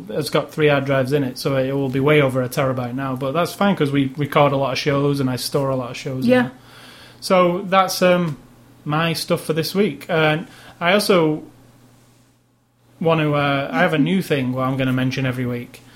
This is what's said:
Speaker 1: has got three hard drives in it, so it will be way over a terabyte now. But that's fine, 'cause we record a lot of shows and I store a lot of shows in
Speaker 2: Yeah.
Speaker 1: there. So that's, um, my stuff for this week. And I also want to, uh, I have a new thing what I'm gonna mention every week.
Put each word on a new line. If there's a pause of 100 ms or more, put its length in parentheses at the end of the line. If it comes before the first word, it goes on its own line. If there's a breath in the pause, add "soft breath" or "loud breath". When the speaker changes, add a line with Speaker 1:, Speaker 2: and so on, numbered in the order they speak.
Speaker 1:
has
got
three
hard
drives
in
it,
so
it
will
be
way
over
a
terabyte
now.
But
that's
fine,
'cause
we
record
a
lot
of
shows
and
I
store
a
lot
of
shows
in
Speaker 2:
Yeah.
Speaker 1:
there. (680 loud breath)
So
that's,
um, (480)
my
stuff
for
this
week.
And (320 loud breath)
I
also (1600)
want
to,
uh,
I
have
a
new
thing
what
I'm
gonna
mention
every
week. (140 loud breath)